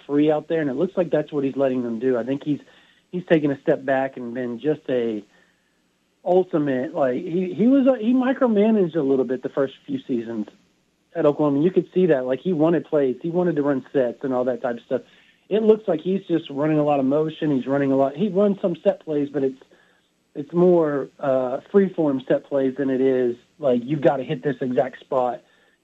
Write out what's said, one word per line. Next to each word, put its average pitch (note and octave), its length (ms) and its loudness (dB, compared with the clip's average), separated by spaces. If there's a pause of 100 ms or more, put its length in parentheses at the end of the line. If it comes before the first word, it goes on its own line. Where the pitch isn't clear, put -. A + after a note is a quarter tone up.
free D3 260 2
out D3+ 160 -2
there, E3 140 -2
and D3 80 -2
it B2 60 -4
looks F#3 200 -4
like F3 140 -2
that's D3+ 220 -2
what D3 120 -2
he's C3 120 -4
letting C3 260 0
them A#2+ 160 -6
do. B2+ 180 0
I A2+ 80 -2
think C3+ 200 -6
he's, D3 160 -2 (520)
he's F3+ 140 -6
taken D3+ 240 2
a C#3 120 -4
step C3+ 220 0
back C3+ 340 -2
and A#2+ 180 -10
been A#2+ 240 -6
just D3 300 -4
a A#2 340 -2 (1000)
ultimate, D#3 680 0
like, C3 220 0
he, F3+ 400 -4
he G3 120 4
was C4+ 200 4
a, C4 100 4
he A3 160 0
micromanaged A3+ 840 2
a E3 60 0
little C3+ 240 2
bit B2+ 160 -4
the C3+ 80 -6
first C#3 240 -2 (140)
few C3+ 140 -4
seasons A2+ 460 -6 (680)
at E3 100 2
Oklahoma. D3 380 2
You F#3 80 2
could - 220 -2
see F#3 140 4
that, C3 180 2
like, B2+ 160 -2
he F#3 120 -2
wanted D#3 320 2
plays, C3+ 380 0
he E3+ 60 -6
wanted F3 260 0
to C#3+ 80 0
run C3+ 200 -2 (100)
sets B2 300 -2
and C3 100 -4
all B2+ 100 -2
that B2 180 -4
type A#2+ 160 -4
of A#2 60 -20
stuff. B2+ 180 -4 (480)
It G#3+ 140 0
looks G#3+ 240 2
like D#3+ 140 -2
he's F#3+ 260 -2
just D#3+ 240 -2
running D3+ 260 -2
a D3 60 2
lot D3 160 2
of C3 60 0
motion. D#3 500 -2
He's A#2+ 100 -2
running C#3 280 0
a - 20 2
lot. C3+ 200 0
He F#3+ 120 -2
runs G3+ 340 0
some F3 220 -2
set F#3+ 160 0
plays, D3 300 -4
but C#3+ 140 -2
it's, C3+ 180 -4 (760)
it's D3 180 -12
more, E3+ 540 2 (120)
uh, C3 420 -2 (100)
free-form E3+ 560 2
set C#3+ 160 0
plays C3+ 320 -2
than C3+ 140 -2
it C3 100 0
is, B2+ 380 2 (200)
like, B2 260 0
you've C#3 180 -4
gotta C#3 220 2
hit D3 200 -6
this C#3 160 -2
exact B2+ 400 -2
spot, B2 420 -2 (420)